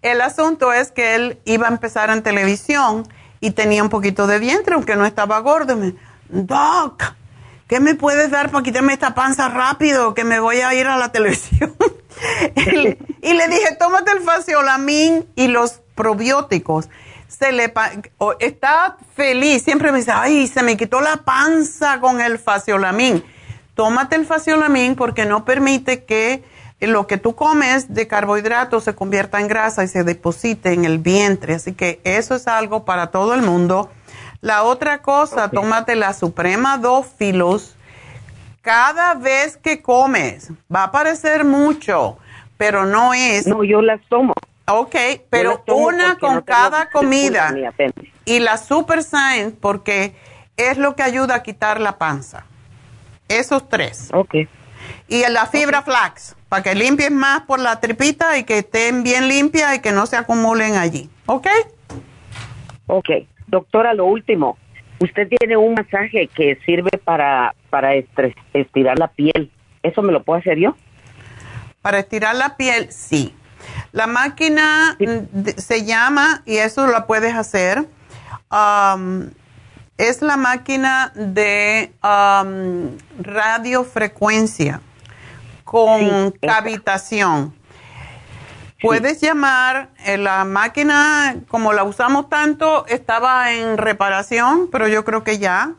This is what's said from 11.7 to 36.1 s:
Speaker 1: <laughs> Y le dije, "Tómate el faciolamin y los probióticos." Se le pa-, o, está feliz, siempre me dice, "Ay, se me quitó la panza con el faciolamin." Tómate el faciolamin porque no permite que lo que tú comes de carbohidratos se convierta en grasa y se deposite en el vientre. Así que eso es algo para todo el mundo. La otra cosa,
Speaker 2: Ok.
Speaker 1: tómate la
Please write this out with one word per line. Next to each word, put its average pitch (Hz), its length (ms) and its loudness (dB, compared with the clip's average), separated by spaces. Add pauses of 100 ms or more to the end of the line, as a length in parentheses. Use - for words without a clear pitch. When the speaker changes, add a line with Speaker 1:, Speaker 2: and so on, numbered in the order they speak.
Speaker 1:
<laughs> 440 60 4 (1400)
Y 330 120 2
le 330 140 2
dije, 339 300 0
"Tómate 359 340 2
el 392 80 0
faciolamin 311 1040 2 (100)
y 254 120 2
los 240 320 0 (140)
probióticos." 214 920 -2 (400)
Se 269 240 -2
le 240 160 0
pa-, 220 240 -2 (260)
o, 208 200 0
está 311 580 0 (180)
feliz, 269 480 2
siempre 285 300 2
me 269 60 2
dice, 233 160 -2
"Ay, 269 320 2
se 254 160 -2
me 233 140 2
quitó 233 240 -2
la 302 180 0
panza 294 840 0
con 254 200 2
el 233 180 0
faciolamin." 202 840 0 (520)
Tómate 247 420 0
el 320 100 0
faciolamin 311 680 2
porque 233 280 -2
no 208 200 0
permite 262 600 0
que 226 380 -2 (380)
lo 208 260 0
que 202 100 -2
tú 226 200 -2
comes 269 580 0
de 220 140 -2
carbohidratos 220 760 0
se 208 120 -2
convierta 196 440 -2
en 208 60 -2
grasa 220 380 -2
y 185 40 -4
se 185 140 -2
deposite 175 680 -2
en 175 120 2
el 160 140 0
vientre. 185 560 2
Así 180 200 -8
que 175 280 -4
eso 220 320 -2
es 247 140 -6
algo 220 360 -2
para 180 280 -2
todo 202 220 0
el 254 80 0
mundo. 180 460 2 (520)
La 214 240 0
otra 285 360 0
cosa, 277 460 0
Speaker 2:
Ok. 202 60 -6
Speaker 1:
tómate 220 420 0
la 202 180 0